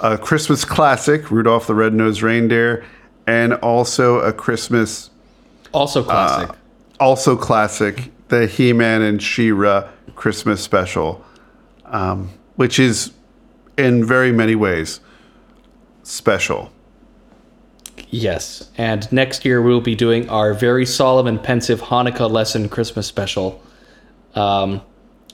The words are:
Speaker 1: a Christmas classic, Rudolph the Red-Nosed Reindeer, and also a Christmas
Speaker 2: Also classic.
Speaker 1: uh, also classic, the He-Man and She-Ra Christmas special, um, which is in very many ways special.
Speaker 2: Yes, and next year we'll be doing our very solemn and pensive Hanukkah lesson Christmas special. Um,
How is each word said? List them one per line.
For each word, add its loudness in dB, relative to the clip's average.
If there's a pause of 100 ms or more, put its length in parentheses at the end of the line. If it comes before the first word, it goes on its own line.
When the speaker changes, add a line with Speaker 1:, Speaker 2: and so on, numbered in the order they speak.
Speaker 1:
a 0
Christmas 0
classic, 0
Rudolph 2
the 0
Red-Nosed 2
Reindeer, 0 (420)
and 2
also 2
a 0
Christmas -4 (600)
Speaker 2:
Also 0
classic. 0
Speaker 1:
uh, -16 (460)
also 4
classic, -2 (180)
the 2
He-Man 2
and 0
She-Ra 0 (280)
Christmas -2
special, -2 (640)
um, -4 (260)
which 0
is 2 (640)
in 2
very 2
many 2
ways -2 (1040)
special. -4 (1400)
Speaker 2:
Yes, -6
and -4
next -2
year 2
we'll 2
be -2
doing 0
our 0
very 2
solemn 2
and -2
pensive -2
Hanukkah 0
lesson -2
Christmas -6
special. -6 (720)
Um, 0 (520)